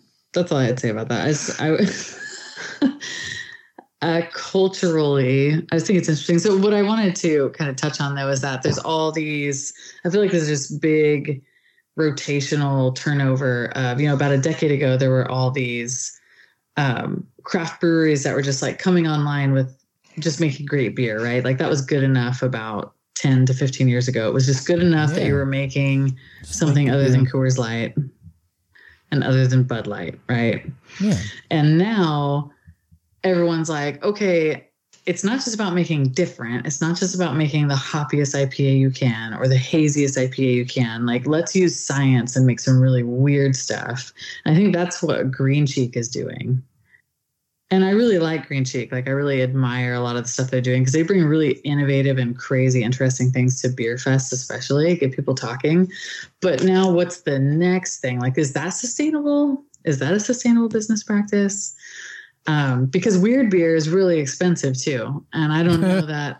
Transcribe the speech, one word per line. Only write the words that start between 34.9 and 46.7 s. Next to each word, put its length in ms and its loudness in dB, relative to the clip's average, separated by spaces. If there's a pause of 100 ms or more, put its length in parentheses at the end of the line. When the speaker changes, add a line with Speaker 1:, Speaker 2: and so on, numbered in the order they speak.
Speaker 1:
it's 180 -4
not 120 0
just 180 -4
about 200 -2
making 360 0
different. 560 -4
It's 160 -6
not 160 0
just 160 -2
about 220 -2
making 320 0
the 60 0
hoppiest 600 -2
I 120 0
P 220 0
A 40 4
you 180 4
can 440 -2
or 140 0
the 80 4
haziest 600 0
I 100 0
P 200 -2
A 40 2
you 140 0
can. 400 -2
Like, 200 -2
let's 300 0
use 220 2
science 580 0
and 100 6
make 140 2
some 200 4
really 220 4
weird 540 2
stuff." 560 -8 (320)
And 100 4
I 40 6
think 160 4
that's 280 -2
what 280 0
Green 360 2
Cheek 300 -2
is 120 -4
doing. 540 -4 (1080)